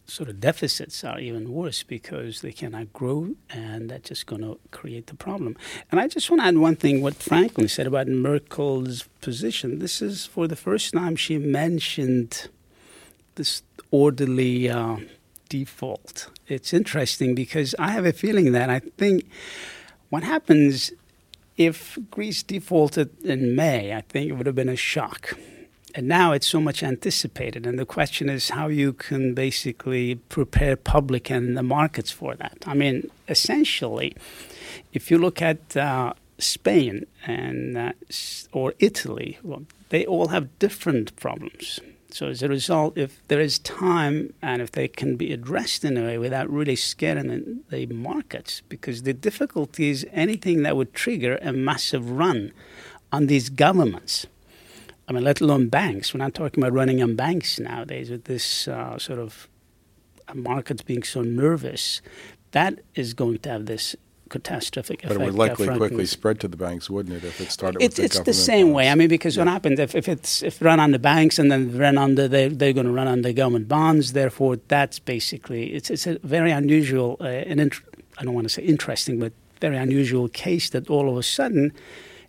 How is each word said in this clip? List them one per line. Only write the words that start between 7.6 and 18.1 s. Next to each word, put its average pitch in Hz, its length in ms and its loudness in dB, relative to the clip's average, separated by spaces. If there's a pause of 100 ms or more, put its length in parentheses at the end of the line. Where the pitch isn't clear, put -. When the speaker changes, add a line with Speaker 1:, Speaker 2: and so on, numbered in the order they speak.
Speaker 1:
said 139 180 -2
about 131 200 0
Merkel's 131 960 -2 (180)
position. 143 560 -4
This 180 240 -6
is 202 240 -6
for 170 200 -4
the 160 100 -4
first - 360 -4
time 170 240 -2
she 156 220 -2
mentioned 139 1120 0 (880)
this - 260 -4 (280)
orderly, 127 800 2
uh, 117 280 -2 (520)
default. - 800 -10 (200)
It's 139 260 -6
interesting 135 600 0
because 131 440 -2
I 190 140 0
have 208 120 0
a 170 80 4